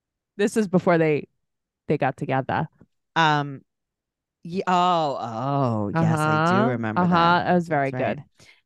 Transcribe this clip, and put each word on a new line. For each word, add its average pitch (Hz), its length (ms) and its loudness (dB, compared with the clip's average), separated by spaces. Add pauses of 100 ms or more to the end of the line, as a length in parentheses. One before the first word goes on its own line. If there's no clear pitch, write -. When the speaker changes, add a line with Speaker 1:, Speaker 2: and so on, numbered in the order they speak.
(380)
Speaker 1:
this 208 200 -2
is 214 100 2
before 175 300 2
they, 156 300 0 (600)
they 156 100 0
got 135 200 -2
together. 131 500 -4 (480)
Speaker 2:
Um, 147 460 0 (840)
ye-, 175 240 -6
oh, 175 520 2
oh, 117 760 -2
yes, 160 240 2
I 156 320 2
do 180 60 2
Speaker 1:
Uh-huh. - 140 2
Speaker 2:
remember 117 320 -2
Speaker 1:
Uh-huh. 180 140 2
Speaker 2:
that. 170 300 4
Speaker 1:
That 165 80 2
was 170 140 0
very 139 240 -2
Speaker 2:
That's 131 100 -6
right. 117 160 -2
Speaker 1:
good. - 280 -20 (200)